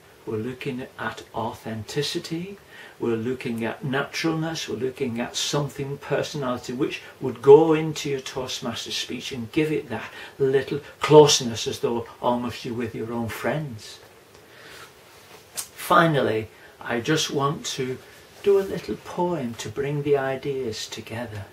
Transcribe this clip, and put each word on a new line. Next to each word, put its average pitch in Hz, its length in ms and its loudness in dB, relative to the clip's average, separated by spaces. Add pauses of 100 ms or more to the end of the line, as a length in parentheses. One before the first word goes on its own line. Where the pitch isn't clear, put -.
(240)
we're 113 120 -6
looking 127 500 -8 (120)
at 113 240 -8 (120)
authenticity, 123 1200 -6 (420)
we're 117 160 0
looking 117 480 -4
at 113 200 -6
naturalness, 160 840 -2
we're 113 80 -4
looking 123 440 -4
at 120 140 -6
something, 143 640 -4
personality, 127 760 -4
which - 280 -4 (200)
would 120 220 -6
go 156 300 12
into 156 380 0
your 135 100 -2
Toastmaster 123 720 -8
speech - 400 -6
and 113 180 -8
give 156 220 0
it - 160 -4
that 110 220 -8 (280)
little 135 420 2 (200)
closeness, 143 680 8
as 123 140 -6
though 117 260 -2 (140)
almost 123 440 -2
you're 123 100 -6
with 113 200 -6
your 117 180 -8
own 117 160 -4
friends. 127 680 -6 (1600)
Finally, 127 920 2 (340)
I 120 200 -4
just 147 280 0
want 151 380 -2
to 127 320 -6 (460)
do 196 160 6
a - 20 0
little 190 340 -6
poem 165 580 -4
to - 140 -10
bring 143 360 -4
the 143 120 4
ideas 131 680 -4
together. 110 680 -10